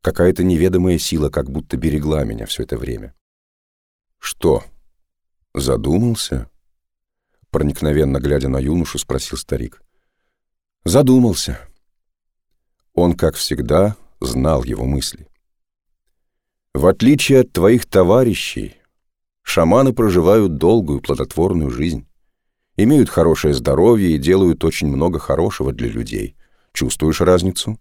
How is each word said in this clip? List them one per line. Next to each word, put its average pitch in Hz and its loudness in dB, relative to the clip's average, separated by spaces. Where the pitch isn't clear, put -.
Какая-то 90 0
неведомая 90 2
сила 76 -2
как 67 -6
будто 71 -8
берегла 76 -2
меня 55 -8
всё - -8
это - -8
время". 57 -10
"Что, - -4
задумался?" 69 -2
проникновенно 73 -2
глядя 67 -2
на 67 -2
юношу, 76 -4
спросил - -8
старик. - -8
"Задумался". 123 2
Он, 87 2
как 80 -2
всегда, 90 0
знал 65 -2
его 60 -6
мысли. 67 -6
"В 76 0
отличие 131 4
от - -2
твоих 104 2
товарищей, 95 0
шаманы 117 2
проживают 95 2
долгую 80 0
плодотворную 76 -2
жизнь, 67 -6
имеют 123 4
хорошее 80 2
здоровье 85 2
и 78 2
делают 85 2
очень 80 -2
много 76 -2
хорошего 101 -2
для 58 -6
людей. 53 -10
Чувствуешь 76 -2
разницу?" 90 0